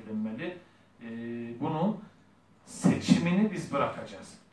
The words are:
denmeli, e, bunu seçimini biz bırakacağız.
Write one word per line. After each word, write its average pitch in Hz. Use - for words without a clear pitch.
denmeli, 113
e, 117
bunu 160
seçimini -
biz 156
bırakacağız. -